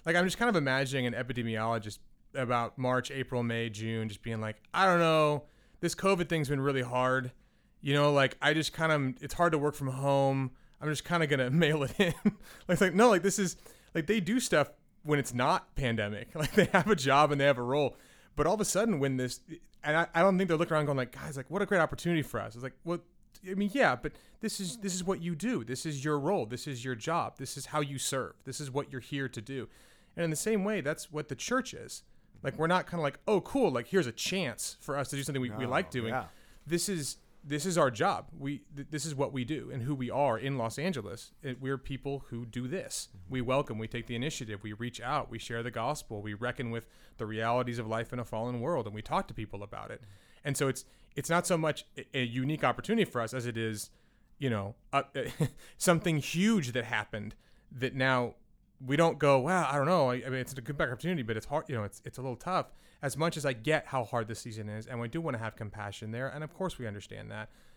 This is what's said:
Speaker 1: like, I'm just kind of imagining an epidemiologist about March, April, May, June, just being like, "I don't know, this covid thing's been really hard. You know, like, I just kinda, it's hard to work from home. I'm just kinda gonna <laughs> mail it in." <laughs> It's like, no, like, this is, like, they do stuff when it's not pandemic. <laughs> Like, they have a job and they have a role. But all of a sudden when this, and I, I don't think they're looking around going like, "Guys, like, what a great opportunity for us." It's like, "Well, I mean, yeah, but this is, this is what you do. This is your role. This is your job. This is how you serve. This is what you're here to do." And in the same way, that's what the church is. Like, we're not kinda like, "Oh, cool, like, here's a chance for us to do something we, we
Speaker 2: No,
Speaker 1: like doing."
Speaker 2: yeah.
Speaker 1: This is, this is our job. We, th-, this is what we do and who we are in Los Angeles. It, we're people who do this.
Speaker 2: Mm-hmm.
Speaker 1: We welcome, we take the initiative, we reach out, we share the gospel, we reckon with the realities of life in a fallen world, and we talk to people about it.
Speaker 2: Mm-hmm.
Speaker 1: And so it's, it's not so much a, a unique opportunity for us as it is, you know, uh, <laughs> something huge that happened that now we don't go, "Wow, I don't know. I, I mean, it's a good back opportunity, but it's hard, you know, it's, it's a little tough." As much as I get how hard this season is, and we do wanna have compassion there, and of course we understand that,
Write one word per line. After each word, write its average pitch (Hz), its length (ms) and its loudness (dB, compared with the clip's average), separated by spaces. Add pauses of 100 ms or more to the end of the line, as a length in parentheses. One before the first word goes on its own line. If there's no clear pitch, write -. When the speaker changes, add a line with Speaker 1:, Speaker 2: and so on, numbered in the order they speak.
Speaker 1:
like, 165 120 2
I'm 180 80 6
just 180 120 0
kind 240 140 2
of 196 60 4
imagining 135 500 2
an 117 80 -2
epidemiologist 113 840 -2 (360)
about 120 440 0
March, 127 320 0
April, 131 320 -2
May, 117 280 0
June, 110 380 -2
just 98 140 -12
being 113 180 -4
like, 110 200 -6 (120)
"I 190 140 4
don't 175 120 6
know, 156 460 4 (360)
this 170 140 0
covid 185 340 2
thing's 151 200 0
been 143 120 0
really 135 220 2
hard. 127 500 0 (480)
You 143 140 0
know, 143 180 6
like, 135 300 4
I 151 120 6
just 156 200 0
kinda, 147 460 2
it's 147 140 -8
hard 175 180 4
to 156 60 4
work 143 160 0
from 135 140 -4
home. 135 640 2 (280)
I'm 151 80 -4
just 151 160 -2
kinda 170 220 2
gonna 131 240 2
<laughs> - 0 -
mail 151 340 4
it - 140 -4
in." 175 160 4 (100)
<laughs> - 440 -2
It's 180 120 4
like, 180 140 4
no, 233 140 10
like, 185 140 6
this 190 160 2
is, 185 180 0 (380)
like, 160 120 -2
they 220 140 4
do 208 200 2
stuff 151 300 2 (320)
when 147 160 2
it's - 160 -2
not 135 420 2
pandemic. 107 540 -2
<laughs> - 40 -16
Like, 156 180 -2
they 196 140 8
have 196 240 4
a 202 60 6
job 139 340 6
and 143 100 2
they 139 40 4
have 139 140 6
a 120 40 -2
role. 131 340 0 (400)
But 147 100 4
all 185 80 4
of 214 60 2
a 202 40 2
sudden 202 340 2
when 135 180 2
this, 127 240 -2 (440)
and 151 120 2
I, 170 180 4
I 165 80 6
don't 190 140 8
think 190 120 4
they're 165 80 4
looking 165 180 2
around 151 120 4
going 139 120 2
like, 127 140 -2
"Guys, 139 240 -10
like, 135 140 -10
what 196 120 0
a 190 40 0
great 190 140 4
opportunity 160 420 2
for 117 180 -4
us." 104 140 -8
It's 123 100 -10
like, 131 100 -8 (100)
"Well, 170 140 -2 (500)
I 190 60 -4
mean, 202 180 0
yeah, 208 220 4
but 147 180 -4 (280)
this 214 180 -4
is, 190 200 -6
this 196 160 -4
is 180 100 -4
what 180 180 -2
you 170 140 -2
do. 180 260 -2
This 123 240 -6
is 143 180 -4
your 151 140 0
role. 147 280 0
This 123 200 -8
is 127 180 -8
your 127 100 -4
job. 147 420 -4
This - 200 -10
is 139 100 -10
how 151 140 -2
you 139 180 -4
serve. 123 340 -2 (120)
This 135 160 -10
is 139 100 -10
what 135 200 -4
you're 131 100 -8
here 135 280 -4
to 123 120 -12
do." 123 280 -8 (480)
And 170 80 -2
in 160 60 0
the 151 60 -2
same 214 280 0
way, 208 160 0
that's 147 320 -6
what 151 160 -6
the 139 80 -6
church - 380 -2
is. - 280 -12 (400)
Like, - 160 -4
we're 160 80 2
not 180 220 2
kinda 170 140 -2
like, 139 260 -2
"Oh, 208 120 4
cool, 240 300 2
like, 123 180 -2
here's 175 180 4
a 113 60 -4
chance - 680 -4
for 139 160 -4
us 139 140 -2
to 143 60 -4
do 139 60 -4
something 135 180 -2
we, 123 100 -2
we 110 140 -4
Speaker 2:
No, 120 60 -2
Speaker 1:
like 175 200 0
doing." 117 180 -2
Speaker 2:
yeah. 120 180 -2 (400)
Speaker 1:
This 170 220 0
is, 165 280 -4 (260)
this 147 240 -4
is 175 100 0
our 143 140 6
job. 139 360 0 (120)
We, 139 240 -6 (120)
th-, 139 160 -12
this 151 140 -4
is 156 100 -6
what 135 180 -2
we 127 120 -2
do 123 280 -6
and 127 100 -6
who 143 120 -2
we 123 160 -4
are 120 280 2
in 135 180 -4
Los 113 220 -2
Angeles. 139 540 -6 (100)
It, 127 180 -6
we're 135 180 -2
people 139 500 -8
who 120 180 -8
do 123 220 -6
this. - 420 -8
Speaker 2:
Mm-hmm. 92 220 -16
Speaker 1:
We 127 100 -2
welcome, 127 360 0
we 110 100 -6
take 120 180 -6
the 120 100 -6
initiative, 113 460 -6
we 107 100 -8
reach 117 280 -8
out, 131 300 -4
we 117 80 -10
share 117 240 -6
the 123 80 -6
gospel, 117 520 -4
we 104 120 -6
reckon 123 360 -6
with 117 160 -6 (320)
the 113 80 -6
realities 117 520 0
of 110 80 -4
life 113 260 -4
in 123 60 -6
a 117 60 -4
fallen 120 360 -4
world, 127 260 -2
and 101 80 -10
we 107 80 -8
talk 190 260 -2
to - 60 -12
people 101 280 -8
about 104 280 -12
it. 110 100 -14
Speaker 2:
Mm-hmm. - 480 -14
Speaker 1:
And 139 80 0
so 139 120 2
it's, - 160 -2 (320)
it's 143 140 -4
not 175 160 2
so 180 100 2
much 160 300 -2 (100)
a, 135 220 -6
a 127 60 2
unique 131 400 -2
opportunity 160 400 2
for - 160 -4
us 113 140 -4
as 120 120 -4
it 117 100 -4
is, 110 340 -4 (480)
you 135 120 0
know, 104 240 -2 (180)
uh, 139 100 4 (380)
<laughs> - 380 -4
something 165 400 4
huge 170 540 2
that 120 120 -2
happened 107 500 -6 (380)
that 127 220 -4
now 131 400 2 (500)
we 135 120 0
don't 160 220 4
go, 139 200 8
"Wow, 160 320 2
I 143 60 0
don't 139 100 2
know. 156 240 4
I, 123 40 2
I 127 160 -6
mean, 131 40 -4
it's 127 180 -4
a 131 80 -10
good 139 160 -8
back 156 120 0
opportunity, 156 340 -2
but 110 140 -2
it's 107 100 -6
hard, 151 220 -2
you 143 60 -4
know, 107 100 -2
it's, - 200 -10
it's - 140 -14
a 127 40 -8
little 127 140 -6
tough." 180 360 -2 (300)
As 135 140 -2
much 160 200 0
as 147 80 -4
I 139 80 2
get 139 340 0
how 131 180 -2
hard 117 240 -2
this 113 120 -8
season 110 280 -8
is, 107 180 -8
and 123 120 -8
we 117 100 -4
do 160 120 -6
wanna 139 180 -4
have 110 180 -6
compassion 104 540 -10
there, 127 180 -4
and 147 140 -10
of 151 120 -12
course 185 240 -6
we 123 80 -6
understand 104 440 -10
that, 107 200 -10 (260)